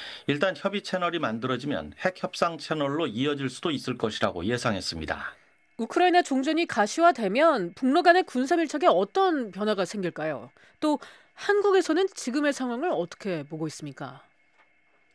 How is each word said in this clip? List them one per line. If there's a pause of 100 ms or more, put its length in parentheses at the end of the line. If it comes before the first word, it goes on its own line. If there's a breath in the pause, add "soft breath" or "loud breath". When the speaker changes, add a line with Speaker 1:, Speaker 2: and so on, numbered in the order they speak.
(260 loud breath)
Speaker 1:
일단
협의
채널이
만들어지면
핵
협상
채널로
이어질
수도
있을
것이라고
예상했습니다. (400)
Speaker 2:
우크라이나
종전이
가시화되면
북러
간의
군사
밀착에
어떤
변화가
생길까요? (300 soft breath)
또 (360 loud breath)
한국에서는
지금의
상황을
어떻게
보고
있습니까? (920)